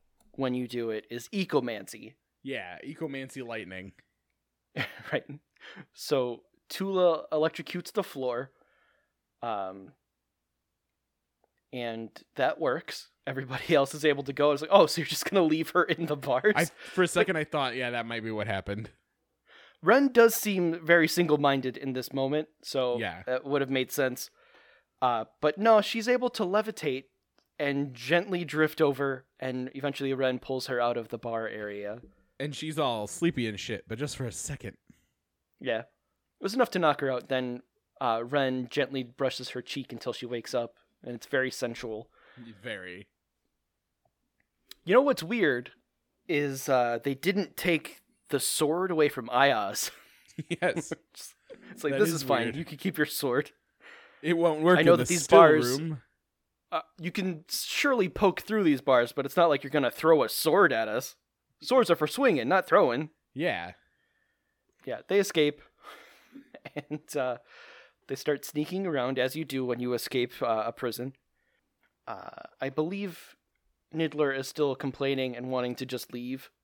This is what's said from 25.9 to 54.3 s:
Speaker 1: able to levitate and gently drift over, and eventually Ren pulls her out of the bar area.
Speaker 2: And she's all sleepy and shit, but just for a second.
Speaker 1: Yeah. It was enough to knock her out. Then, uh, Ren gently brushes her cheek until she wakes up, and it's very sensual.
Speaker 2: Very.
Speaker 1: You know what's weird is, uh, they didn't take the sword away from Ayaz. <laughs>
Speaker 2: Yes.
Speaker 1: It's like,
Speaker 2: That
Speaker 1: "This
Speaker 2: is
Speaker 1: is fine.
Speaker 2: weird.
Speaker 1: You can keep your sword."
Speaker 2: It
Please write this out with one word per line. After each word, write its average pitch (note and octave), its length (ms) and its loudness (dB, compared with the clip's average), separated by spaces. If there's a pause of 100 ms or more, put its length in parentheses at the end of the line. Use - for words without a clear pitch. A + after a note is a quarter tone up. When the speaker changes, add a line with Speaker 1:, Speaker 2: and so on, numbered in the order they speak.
Speaker 1:
able B3 220 2
to A3+ 140 -4
levitate F#3 640 -2 (540)
and C#3+ 340 -2
gently E3+ 520 0
drift D3+ 340 0
over, C#3 460 0 (160)
and B2+ 340 -6
eventually C3+ 380 -4
Ren C3 260 0
pulls C3 280 -6
her B2 120 -2
out A#2+ 160 2
of A2+ 140 -8
the A#2+ 80 -8
bar A2+ 320 -6
area. G#2 500 -10 (400)
Speaker 2:
And C#3+ 160 -8
she's D#3 240 -6
all A#2 280 -2
sleepy E3 380 -2
and G#2 140 -6
shit, - 280 -8
but A2+ 100 -8
just C#3 180 -6
for C3 100 -8
a A2+ 60 -8
second. - 460 -10 (800)
Speaker 1:
Yeah. A#2 200 -4
It A#2+ 60 -12 (580)
was G3 120 -4
enough B3+ 160 2
to F#3 80 -2
knock D3+ 220 2
her C#3 100 0
out. B2 160 -6
Then, B2+ 340 -4 (380)
uh, A#2 260 0
Ren C3 440 -2
gently C3 340 -2
brushes B2 460 -4
her B2+ 120 -8
cheek - 300 -10
until A#2+ 220 -8
she - 120 -12
wakes A#2 280 -8
up, A#2 220 -4 (280)
and B2 100 -10
it's A2+ 140 -14
very C3 240 0
sensual. A#2 580 -8 (520)
Speaker 2:
Very. F#2+ 460 -12 (1800)
Speaker 1:
You E3+ 80 0
know B3+ 80 8
what's C#4 220 2
weird D#3+ 480 0 (580)
is, C#3+ 400 -2
uh, A#2+ 340 2
they C#3 120 0
didn't F3+ 420 -2
take - 420 -2 (300)
the C#3 100 0
sword E3+ 520 0
away D#3 180 4
from A#2+ 220 -10
Ayaz. A#2+ 640 2
<laughs> - 60 -20 (480)
Speaker 2:
Yes. E3+ 420 -2 (800)
Speaker 1:
It's - 120 -18
like, C#3+ 100 0
Speaker 2:
That C3+ 60 2
Speaker 1:
"This D3+ 100 6
Speaker 2:
is E3 60 0
Speaker 1:
is C#3 80 -4
fine. C3 220 2
Speaker 2:
weird. B2 100 -6
Speaker 1:
You D#3+ 100 -6
can D3 140 -14
keep - 180 -4
your D3+ 80 4
sword." C3+ 460 -2 (720)
Speaker 2:
It D#3+ 120 2